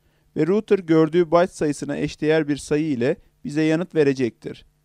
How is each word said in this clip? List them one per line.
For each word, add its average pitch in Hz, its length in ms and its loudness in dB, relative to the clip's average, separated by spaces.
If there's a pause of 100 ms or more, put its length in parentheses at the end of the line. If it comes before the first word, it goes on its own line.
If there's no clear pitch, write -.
(360)
Ve 156 120 0
router 202 320 0
gördüğü 160 520 2
byte 175 220 2
sayısına 147 440 -4
eşdeğer 156 500 -2
bir 143 100 -4
sayı 151 300 -4
ile 135 280 -2 (280)
bize 151 200 -2
yanıt 160 320 -2
verecektir. 135 680 -2 (200)